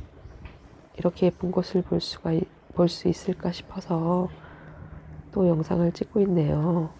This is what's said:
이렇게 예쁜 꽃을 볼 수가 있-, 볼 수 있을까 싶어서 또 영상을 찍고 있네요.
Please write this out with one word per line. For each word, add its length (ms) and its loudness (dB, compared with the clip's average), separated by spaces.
이렇게 300 0
예쁜 240 0
꽃을 320 0
볼 180 0
수가 320 -4
있-, 160 0
볼 140 4
수 200 -2
있을까 440 -2
싶어서 760 -2
또 160 4
영상을 440 2
찍고 300 -2
있네요. 760 2